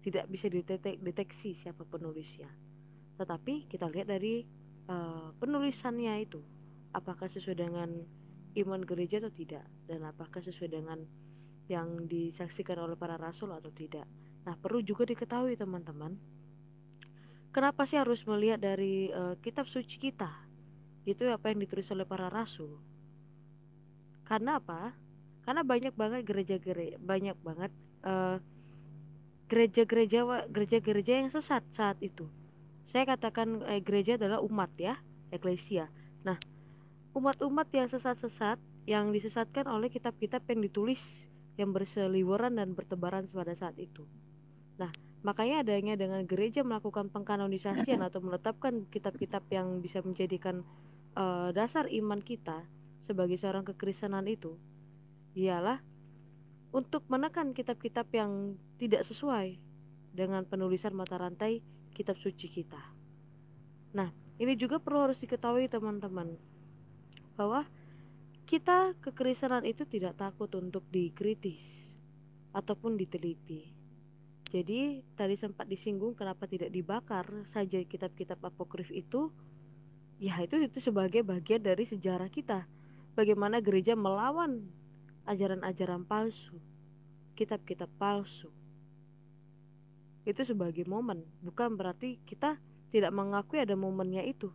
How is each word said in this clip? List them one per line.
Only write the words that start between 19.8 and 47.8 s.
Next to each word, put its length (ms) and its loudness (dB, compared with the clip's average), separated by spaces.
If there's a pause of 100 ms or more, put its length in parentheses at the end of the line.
kita? 320 -4 (800)
Itu 240 0
apa 160 0
yang 160 0
ditulis 240 -4
oleh 160 -2
para 240 -4
rasul. 480 -6 (1500)
Karena 320 2
apa? 320 -8 (560)
Karena 160 2
banyak 320 2
banget 320 0
gereja-gere-, 720 -2
banyak 400 0
banget, 320 -6 (320)
eh, 320 2 (1120)
gereja-gereja 760 8
wa-, 240 0
gereja-gereja 760 4
yang 40 0
sesat 320 2 (160)
saat 240 2
itu. 240 -6 (640)
Saya 160 4
katakan, 640 2
eh, 160 2
gereja 320 4
adalah 240 2
umat 400 2
ya, 160 0 (320)
eklesia. 600 0 (360)
Nah, 160 0 (720)
umat-umat 600 2
yang 160 4
sesat-sesat, 680 0 (320)
yang 240 4
disesatkan 560 0
oleh 240 0
kitab-kitab 560 -2
yang 160 2
ditulis, 640 -2 (320)
yang 100 2
berseliweran 840 2
dan 160 0
bertebaran 580 -2
pada 240 -2
saat 240 -6
itu. 240 -12 (800)
Nah, 100 -2 (320)
makanya 400 2
adanya 320 4
dengan 320 0
gereja 400 2
melakukan 460 -2
pengkanonisasian 880 2